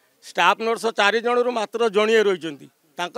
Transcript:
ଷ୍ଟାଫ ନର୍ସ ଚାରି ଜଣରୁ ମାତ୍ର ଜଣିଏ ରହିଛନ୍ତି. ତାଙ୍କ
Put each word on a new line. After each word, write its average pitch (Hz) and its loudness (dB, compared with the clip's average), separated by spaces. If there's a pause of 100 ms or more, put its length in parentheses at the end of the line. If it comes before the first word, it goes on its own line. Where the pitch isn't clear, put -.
(220)
ଷ୍ଟାଫ 185 2
ନର୍ସ 226 -4
ଚାରି 208 0
ଜଣରୁ 240 0
ମାତ୍ର 220 -4
ଜଣିଏ 214 2
ରହିଛନ୍ତି. 156 -2 (300)
ତାଙ୍କ 175 -8